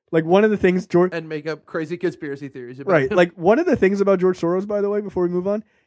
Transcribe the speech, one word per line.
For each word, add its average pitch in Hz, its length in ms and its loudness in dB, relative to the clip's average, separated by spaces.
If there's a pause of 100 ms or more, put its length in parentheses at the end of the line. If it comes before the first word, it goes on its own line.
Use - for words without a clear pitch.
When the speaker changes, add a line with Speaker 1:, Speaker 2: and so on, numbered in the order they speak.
(100)
Speaker 1:
Like, 160 140 2
one 180 180 6
of 220 80 4
the 208 60 0
things 185 320 0
George 180 260 2
Speaker 2:
And 160 140 -10
make 156 180 -10
up 151 180 -8
crazy 165 320 -8
conspiracy 156 520 -8
theories 127 320 -16
about 143 120 -2
Speaker 1:
Right. 160 180 2
Speaker 2:
him. 208 60 0
Speaker 1:
Like, 175 180 4
one 196 260 2
of 359 60 -2
the 294 100 2
things 196 240 2
about 196 180 2
George 180 220 0
Soros, 180 260 -2
by 208 140 -4
the 202 100 -2
way, 208 100 -2
before 190 220 -6
we 175 60 0
move 180 180 -4
on, 208 160 -4 (240)